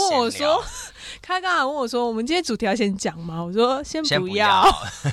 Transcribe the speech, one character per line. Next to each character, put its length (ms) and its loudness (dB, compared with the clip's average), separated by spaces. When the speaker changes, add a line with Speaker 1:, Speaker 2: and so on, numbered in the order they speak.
Speaker 1:
还 20 2
问 100 2
我 100 0
说， 340 0
<laughs> 320 -18
他 180 -4
刚 160 -2
还 80 2
问 120 -2
我 120 -2
说 220 0
，“我 60 -2
们 120 -2
今 60 -2
天 100 2
主 140 -2
题 80 -4
要 100 2
先 220 0
讲 220 -4
吗？” 280 -8
我 60 -8
说 320 2
，“先 180 -6
不 60 -2
要。” 80 2
Speaker 2:
先 60 2
不 160 -2
要。 260 6